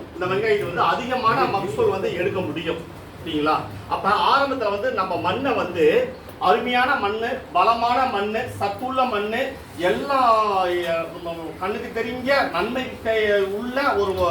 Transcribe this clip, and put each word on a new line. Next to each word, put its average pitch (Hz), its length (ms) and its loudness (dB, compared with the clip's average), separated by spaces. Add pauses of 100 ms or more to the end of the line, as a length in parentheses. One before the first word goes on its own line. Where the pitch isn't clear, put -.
(140)
இந்த 180 120 -4
வெங்காயத்தை 202 400 0
வந்து 175 160 -2
அதிகமான 254 640 2
மகசூல் - 440 2
வந்து 202 240 0
எடுக்க 180 260 -2
முடியும் 165 420 -4 (440)
இல்லைங்களா? 151 320 2 (320)
அப்ப 196 200 0
ஆரம்பத்துல 220 600 2
வந்து 202 220 -2
நம்ம 185 240 -2
மண்ணை 214 380 0
வந்து 175 600 2 (260)
அருமையான 247 560 2
மண்ணு, 226 440 -2 (120)
பலமான 233 540 4
மண்ணு, 214 520 -2
சத்துள்ள 254 460 -2
மண்ணு, 226 480 -2 (260)
எல்லா, 254 420 2 (460)
அஹ், 170 400 -2 (180)
நம்ம 170 120 -8 (240)
கண்ணுக்கு 220 420 -4
தெரிஞ்ச 254 500 0
நன்மை 226 320 -2 (680)
உள்ள 247 440 -2
ஒரு 196 160 2 (200)